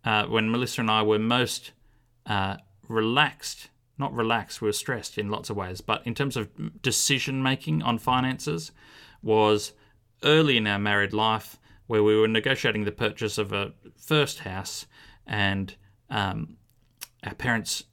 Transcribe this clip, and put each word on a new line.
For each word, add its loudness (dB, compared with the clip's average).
uh, 2
when 0
Melissa -2
and 2
I 4
were 4
most, 0
uh, -2
relaxed, 0
not -4
relaxed, -2
we 0
were 0
stressed -6
in -4
lots -6
of -6
ways, -8
but -4
in -4
terms -2
of -8
decision 0
making 0
on 0
finances -2
was 4
early 6
in 2
our 0
married 2
life 0
where 4
we 6
were 6
negotiating 0
the -2
purchase -4
of -2
a -4
first 0
house -10
and, 0
um, -4
our -10
parents -4